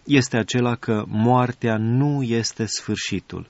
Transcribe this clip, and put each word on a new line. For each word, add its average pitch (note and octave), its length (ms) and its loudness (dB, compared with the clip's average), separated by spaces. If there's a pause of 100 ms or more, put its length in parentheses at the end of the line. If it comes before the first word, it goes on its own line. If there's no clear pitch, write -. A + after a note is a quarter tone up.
este C3 320 2
acela A#2+ 380 0
că G#2+ 320 -2
moartea A#2 680 2
nu C3+ 460 0
este A2+ 440 -2
sfârșitul. F#2 840 -6